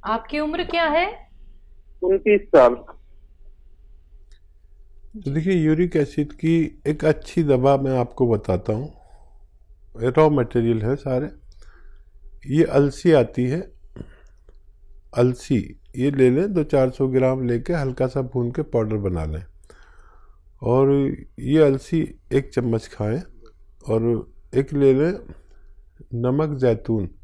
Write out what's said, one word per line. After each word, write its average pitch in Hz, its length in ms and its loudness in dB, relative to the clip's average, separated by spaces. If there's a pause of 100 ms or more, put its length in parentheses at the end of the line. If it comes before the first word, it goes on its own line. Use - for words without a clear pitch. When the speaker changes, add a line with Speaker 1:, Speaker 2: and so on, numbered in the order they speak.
Speaker 1:
आपकी 226 340 -4
उम्र 320 240 -4
क्या 339 220 -2
है? 320 200 0 (960)
Speaker 2:
उनतीस 196 440 2
साल। 123 280 6 (2500)
Speaker 3:
तो 196 160 -8
देखिए, 160 240 0
यूरिक 165 420 2
एसिड 147 380 -2
की 160 520 0
एक 151 180 -4
अच्छी 156 400 0
दवा 135 320 4
मैं 135 220 0
आपको 123 300 0
बताता 107 440 -2
हूँ, 135 200 -6 (1040)
रॉ 127 340 2
मटेरियल 117 520 0
है 123 160 -2
सारे। 131 320 -4 (1200)
ये 151 160 2
अलसी 143 500 2
आती 123 320 2
है, 147 140 -4 (1500)
अलसी, 123 640 0 (200)
ये 131 140 0
ले 135 200 4
लें, 180 220 0
दो 170 120 0
चार 135 260 2
सौ 135 180 -2
ग्राम 131 380 0
लेके 120 260 -2
हल्का 135 340 -2
सा 131 180 -4
भून 120 260 -4
के 135 140 -6
पाउडर 110 340 -2
बना 90 260 -4
लें, 78 200 -8 (1160)
और 131 280 2 (500)
ये 156 220 2
अलसी 143 380 0 (320)
एक 135 220 -2
चम्मच 117 340 -2
खाएं, 107 320 -4 (640)
और 113 440 -2 (260)
एक 139 180 -2
ले 139 200 4
लें 151 200 2 (1040)
नमक 139 420 -2
जैतून। 113 500 0 (160)